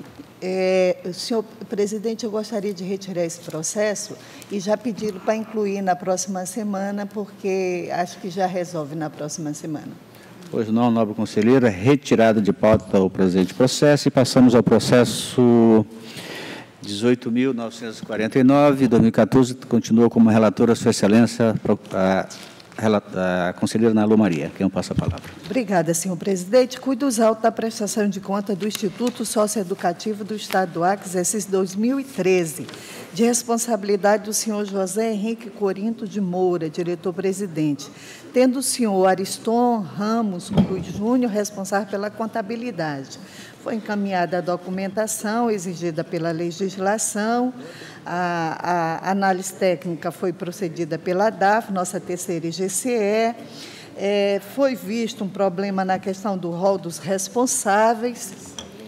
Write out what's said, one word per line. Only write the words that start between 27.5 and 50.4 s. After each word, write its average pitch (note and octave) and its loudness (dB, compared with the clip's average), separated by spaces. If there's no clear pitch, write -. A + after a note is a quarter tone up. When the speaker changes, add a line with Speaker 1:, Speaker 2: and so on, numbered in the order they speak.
Speaker 1:
prestação A3 -2
de G3 -4
conta G3+ -4
do F#3+ -2
Instituto A3 -4
Socioeducativo G3+ -2
do G#3+ -8
Estado F#3+ -2
do E3+ -2
Acre, G3 0
exercício F#3 -4
dois F#3+ 0
mil B3 0
e - -8
treze, F3+ 0
de F#3 0
responsabilidade G#3+ 2
do G#3+ -6
senhor G#3 -4
José G3 -2
Henrique G#3+ -4
Corinto G#3 -4
de F#3+ -6
Moura, F3 0
diretor-presidente, F3 -2
tendo B3+ 4
o B3+ -4
senhor G3 2
Ariston A3 0
Ramos G3+ -4
Cruz F#3+ 0
Júnior A#3 0
responsável G3+ -2
pela G3+ -4
contabilidade. G#3 -6
Foi - -4
encaminhada G3 -2
a - -2
documentação G3 -4
exigida E3+ -4
pela E3 -4
legislação, G3+ -2
a, E3+ -2
a F#3+ 0
análise F#3+ 0
técnica F3 -2
foi F3+ -4
procedida E3 -6